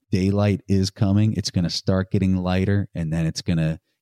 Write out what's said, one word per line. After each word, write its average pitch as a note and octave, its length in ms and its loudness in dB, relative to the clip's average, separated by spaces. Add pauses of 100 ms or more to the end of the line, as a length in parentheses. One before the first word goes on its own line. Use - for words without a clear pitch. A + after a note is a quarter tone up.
(120)
daylight G2 560 2
is F#2+ 220 2
coming. G#2 440 2
It's - 180 -4
gonna E2+ 180 0
start F#2+ 420 -2
getting F#2+ 260 2
lighter, F#2+ 560 0
and D#2+ 200 -4
then E2 120 0
it's - 160 -4
gonna, E2 380 -2 (220)